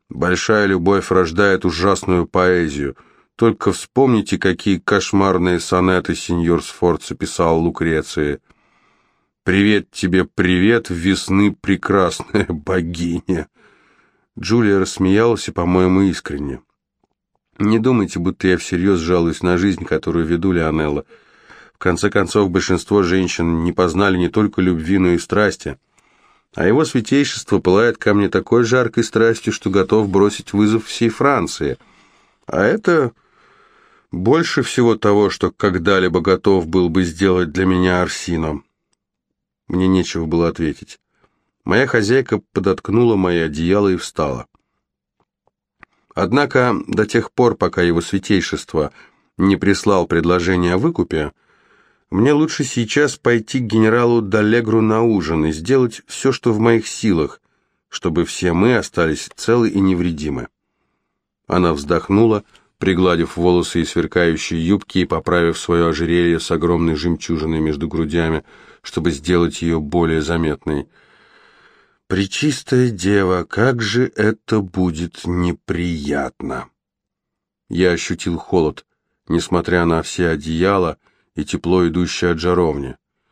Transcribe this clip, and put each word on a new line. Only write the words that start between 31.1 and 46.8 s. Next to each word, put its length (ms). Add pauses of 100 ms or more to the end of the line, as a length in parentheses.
А 160
это 500 (1000)
больше 500
всего 320
того, 360
что 200
когда-либо 720
готов 480
был 220
бы 120
сделать 480
для 160
меня 360
Арсино". 600 (1080)
Мне 200
нечего 380
было 220
ответить. 520 (640)
Моя 220
хозяйка 560 (100)
подоткнула 640
мои 220
одеяла 500
и 80
встала. 500 (1700)
"Однако 640 (100)